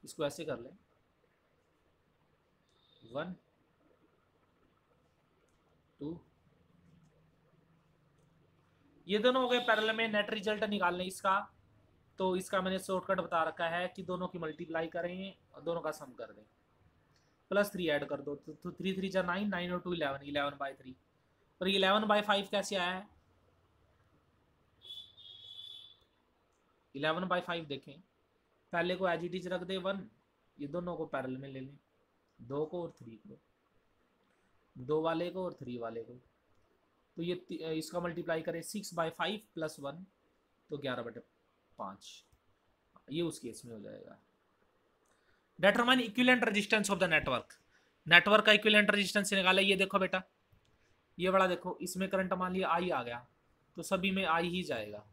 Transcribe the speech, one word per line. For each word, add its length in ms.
इसको 220
ऐसे 200
कर 140
लें, 120
वन, 320
टू, 200
ये 120
दोनों 240
हो 60
गए 120
parallel 340
में। 140
net 220
result 340
निकाल 300
लें 100
इसका, 340
तो 180
इसका 240
मैंने 180
shortcut 420
बता 220
रखा 260
है 200
कि 140
दोनों 240
की 120
multiply 500
करें 440
और 100
दोनों 180
का 120
sum 200
कर 200
दें, 100
प्लस 200
थ्री 180
ऐड 180
कर 140
दो, 140
तो, 180
तो 180
थ्री 240
थ्री 140
जा 140
नाइन, 260
नाइन 220
और 100
टू 120
इलेवन, 300
इलेवन 360
बाई 140
थ्री। 220
और 80
इलेवन 360
बाई 160
फ़ाइव 300
कैसे 240
आया 160
है? 160
इलेवन 320
बाई 140
फ़ाइव 240
देखें, 280
पहले 220
को 120
as 160
it 120
is 120
रख 160
दे 160
वन, 280
ये 120
दोनों 260
को 120
parallel 300
में 120
ले 100
लें, 180
दो 260
को 180
और 100
थ्री 240
को, 200
दो 260
वाले 280
को 160
और 100
थ्री 220
वाले 260
को, 160
तो 60
ये 120
ति-, 140
इसका 260
multiply 420
करें 220
सिक्स 300
बाई 180
फ़ाइव 300
प्लस 240
वन, 260
तो 80
ग्यारह 260
बटे 160
पाँच, 440
ये 120
उस 160
case 260
में 80
हो 60
जाएगा। 380
Determine 420
equivalent 440
resistance 440
of 100
the 100
network, 500
Network 400
का 80
इक्विवेलेंट 380
resistance 420
निकाला। 300
ये 140
देखो 220
बेटा, 220
ये 120
वाला 180
देखो, 340
इसमें 280
current 260
मान 180
लिया 160
आई 200
आ 140
गया, 220
तो 60
सभी 280
में 140
आई 240
ही 140
जाएगा। 500